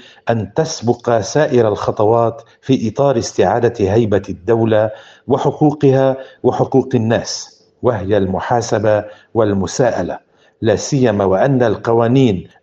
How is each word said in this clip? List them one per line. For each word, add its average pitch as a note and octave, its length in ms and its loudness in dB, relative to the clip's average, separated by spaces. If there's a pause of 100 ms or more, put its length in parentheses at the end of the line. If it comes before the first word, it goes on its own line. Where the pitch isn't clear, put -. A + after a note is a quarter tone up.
(300)
أن A2 240 -4
تسبق A#2+ 680 -2
سائر B2 480 0
الخطوات A2+ 720 0 (200)
في B2+ 280 0
إطار C#3 280 0
استعادة A2 640 0
هيبة G2+ 500 2
الدولة A2 600 0 (360)
وحقوقها C3+ 880 2 (260)
وحقوق B2+ 520 0
الناس، - 680 -4 (180)
وهي G#2 360 0
المحاسبة G#2 880 0 (280)
والمساءلة، G2 840 -2 (420)
لا G#2+ 140 2
سيما G#2 500 0
وأن A#2+ 380 2
القوانين A#2 840 0 (160)